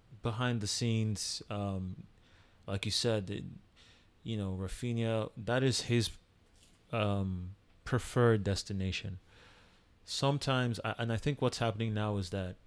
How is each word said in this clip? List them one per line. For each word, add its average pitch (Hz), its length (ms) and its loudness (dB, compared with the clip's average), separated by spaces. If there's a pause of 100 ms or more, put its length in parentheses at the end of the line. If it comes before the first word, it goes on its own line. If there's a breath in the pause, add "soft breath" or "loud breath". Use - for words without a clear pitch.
(220)
behind 117 380 0
the 101 80 -2
scenes, 110 800 0
um, 95 540 -4 (640 soft breath)
like 98 160 -2
you 107 80 -2
said, 107 380 0
it, 101 140 -6 (800 loud breath)
you 113 120 -4
know, 95 240 -2
Rafinha, 113 760 -2
that 117 260 0
is 127 200 2
his, 117 280 2 (800)
um, 98 580 0 (340)
preferred 117 580 4
destination. 95 760 -2 (880 loud breath)
Sometimes, 131 800 0
I, 113 140 -2
and 117 140 0
I 113 40 2
think 143 240 0
what's 127 180 2
happening 113 360 0
now 107 220 0
is 92 140 -2
that 92 260 -4 (100)